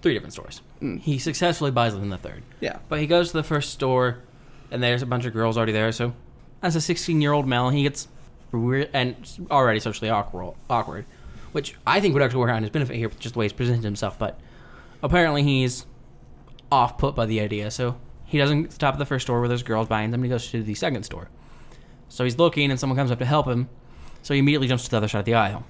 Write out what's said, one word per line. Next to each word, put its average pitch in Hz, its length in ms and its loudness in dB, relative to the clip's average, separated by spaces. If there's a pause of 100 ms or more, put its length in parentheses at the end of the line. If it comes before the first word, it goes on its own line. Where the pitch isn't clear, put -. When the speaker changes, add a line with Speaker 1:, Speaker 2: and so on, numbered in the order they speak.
Speaker 1:
three 156 120 2
different - 200 -6
stores. - 280 -16 (200)
Speaker 2:
Mm. 113 180 -4
Speaker 1:
He 139 200 -2
successfully 156 520 0
buys 117 220 2
them 101 160 -4
the 92 80 -6
third. - 260 -14 (160)
Speaker 2:
Yeah. - 200 -6 (100)
Speaker 1:
But 156 100 -2
he 151 80 0
goes 170 240 4
to 165 60 -2
the 151 60 0
first 151 280 -2
store, 127 480 2 (520)
and 123 120 -2
there's 123 180 2
a 139 40 -4
bunch 123 200 -2
of 120 80 -4
girls 110 240 2
already 113 140 2
there. 110 220 2
So 120 200 -2 (480)
as 170 140 2
a 160 60 2
sixteen-year-old 147 680 2
male, 127 220 2
he 143 140 2
gets 143 240 -2 (440)
weird 127 420 0
and 123 220 0 (360)
already 123 280 6
socially 107 300 -4
awkward, 95 440 -2 (160)
awkward, 101 360 -2 (480)
which - 220 -6 (120)
I 160 140 4
think 185 120 4
would 143 100 4
actually 127 160 2
work 120 100 2
out 113 80 2
in 110 60 -2
his 104 80 -6
benefit 131 260 -2
here 113 100 -2
with - 120 -10
just 117 160 -12
the 120 40 0
way 107 60 2
he's 104 80 -2
presented 120 300 0
himself. 101 360 -4
But 104 180 -4 (640)
apparently 147 420 4
he's 131 420 2 (840)
off 123 260 4
put 139 180 0
by 120 100 2
the 110 140 0
idea, 104 320 -4
so 120 240 -4 (300)
he - 120 -2
doesn't 147 360 2
stop 139 220 0
at - 40 -6
the 139 60 -2
first 131 220 -2
store 120 120 2
where 120 80 2
there's 123 160 0
girls 110 240 0
buying 110 240 0
them. 123 120 0
He 123 60 -2
goes 120 220 -2
to 117 100 -2
the 107 140 -4
second 139 280 -2
store. - 260 -12 (800)
So - 160 -4
he's 123 120 0
looking, 151 320 4
and 131 100 0
someone 131 180 0
comes 135 140 0
up 120 80 0
to 127 60 0
help 139 220 2
him. 123 220 0 (540)
So 147 100 -2
he 139 60 4
immediately 139 280 4
jumps 123 180 0
to - 40 -10
the 117 80 2
other 104 100 2
side 104 120 -2
of 98 60 -4
the 113 100 2
aisle. 101 340 2